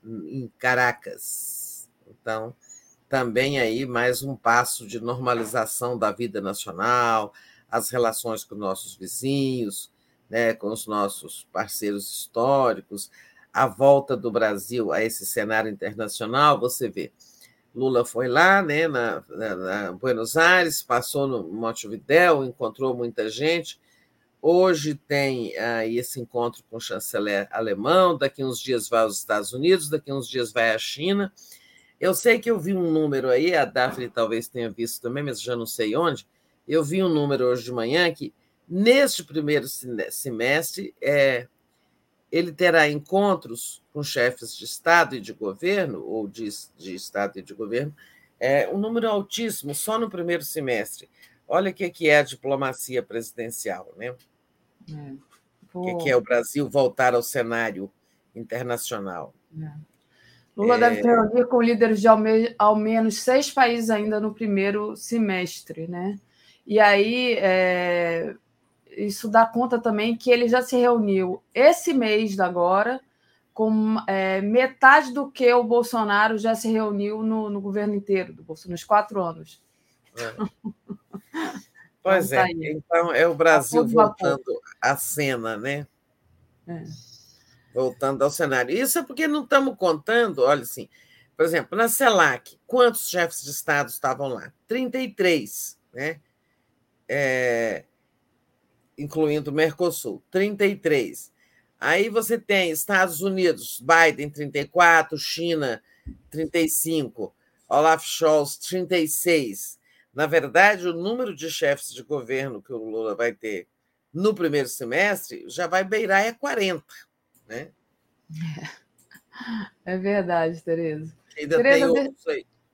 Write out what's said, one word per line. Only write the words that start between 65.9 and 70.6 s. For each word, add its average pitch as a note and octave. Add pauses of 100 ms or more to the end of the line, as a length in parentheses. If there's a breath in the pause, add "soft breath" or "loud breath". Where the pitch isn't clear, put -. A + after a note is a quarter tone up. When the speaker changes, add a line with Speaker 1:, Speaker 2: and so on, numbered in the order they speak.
Speaker 2:
E G#3+
aí, A3
é, F3 (560)
isso G3+
dá A3+
conta A#3
também A3+
que B3
ele A#3+
já B3